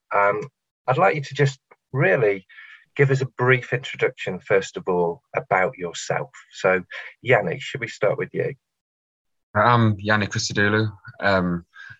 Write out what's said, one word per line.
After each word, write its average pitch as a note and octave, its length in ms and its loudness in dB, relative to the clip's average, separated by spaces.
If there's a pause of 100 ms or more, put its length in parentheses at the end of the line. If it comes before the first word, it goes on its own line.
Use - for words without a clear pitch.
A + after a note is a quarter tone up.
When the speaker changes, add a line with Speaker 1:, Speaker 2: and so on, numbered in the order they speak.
(160)
Speaker 1:
um, G2+ 260 2 (460)
I'd C3 100 0
like F#3 180 2
you D3+ 60 -4
to C#3 140 -12
just C#3 240 0 (320)
really A2+ 560 2 (480)
give C#3 160 4
us C3+ 100 2
a C3+ 60 -2 (100)
brief B2+ 360 2
introduction, G#2 640 -4
first F#2+ 380 0
of F2 100 -8
all, F2 340 0 (140)
about F#2 420 0
yourself. - 540 -8 (200)
So, F#2 320 0 (380)
Yanni, F#2+ 380 0
should - 220 -10
we A2 60 -8
start - 300 -2
with F#2 160 -6
you? E2 220 -4 (960)
Speaker 2:
I'm A2+ 460 4
Yanni G#2 280 0
Christodoulou. G#2+ 640 0 (280)
Um... F2+ 460 0 (340)